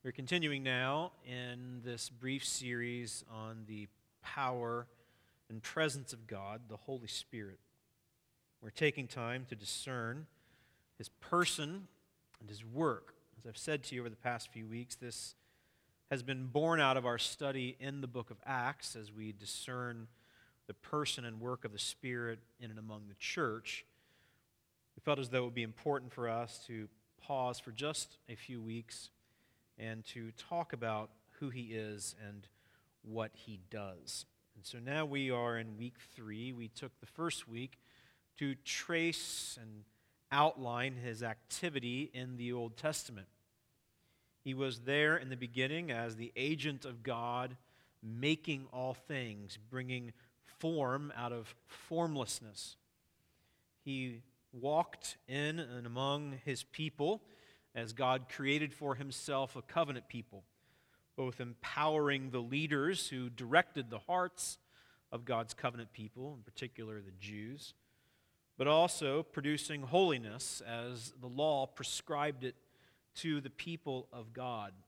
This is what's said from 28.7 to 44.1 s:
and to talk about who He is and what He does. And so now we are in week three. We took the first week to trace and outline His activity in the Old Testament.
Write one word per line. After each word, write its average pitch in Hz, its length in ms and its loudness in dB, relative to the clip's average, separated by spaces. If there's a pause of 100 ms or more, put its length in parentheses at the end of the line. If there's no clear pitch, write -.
and 110 280 -6
to 113 260 -8
talk 170 420 -4
about 110 340 0 (300)
who 143 100 -4
He 120 240 -6
is 107 420 -4 (140)
and 101 180 -12 (560)
what 110 300 -2
He 104 280 -14 (100)
does. 98 560 -8 (300)
And 104 100 -18
so 123 120 -10
now 139 280 0
we 139 240 2
are 120 260 4
in 113 220 -4
week 120 160 -6 (200)
three. 113 380 -6
We 117 160 -8
took - 320 -12
the 113 60 -16
first - 420 -2
week 117 300 -6 (600)
to 139 160 2
trace - 1000 0
and 107 260 -14 (460)
outline 135 680 4
His 120 260 -4
activity 127 880 -2
in 127 240 -6
the 120 160 -2
Old 117 240 -2
Testament. 123 520 -2 (1160)